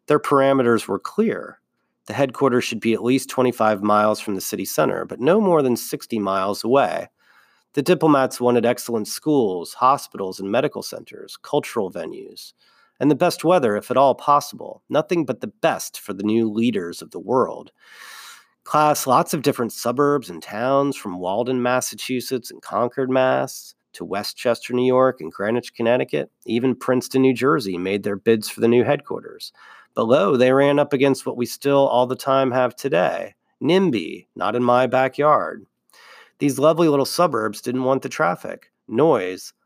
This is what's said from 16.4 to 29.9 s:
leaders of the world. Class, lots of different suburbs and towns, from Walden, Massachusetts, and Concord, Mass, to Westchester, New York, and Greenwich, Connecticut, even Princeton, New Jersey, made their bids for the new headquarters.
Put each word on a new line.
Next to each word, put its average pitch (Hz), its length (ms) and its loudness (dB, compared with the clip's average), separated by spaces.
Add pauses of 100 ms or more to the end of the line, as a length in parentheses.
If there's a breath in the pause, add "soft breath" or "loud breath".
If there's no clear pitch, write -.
leaders 104 520 -2
of 113 100 -18
the - 80 -12
world. 117 520 -2 (920 loud breath)
Class, 151 440 2
lots 139 260 2
of 147 100 -2
different 127 280 0
suburbs 135 580 0
and 82 140 -14
towns, 135 520 -2
from 90 240 -10
Walden, 117 420 -2
Massachusetts, 123 880 -4
and - 100 -18
Concord, 120 480 -2
Mass, 131 640 0 (180)
to 87 120 -12
Westchester, 104 680 -4
New 123 120 0
York, 127 360 2
and 80 100 -10
Greenwich, 113 420 -4
Connecticut, 127 580 -2 (140)
even 120 300 0
Princeton, 127 460 -2
New 131 120 4
Jersey, 120 440 -2
made 95 260 -4
their 101 120 -4
bids 110 340 0
for - 120 -12
the 117 60 4
new 120 160 6
headquarters. - 680 -6 (420 loud breath)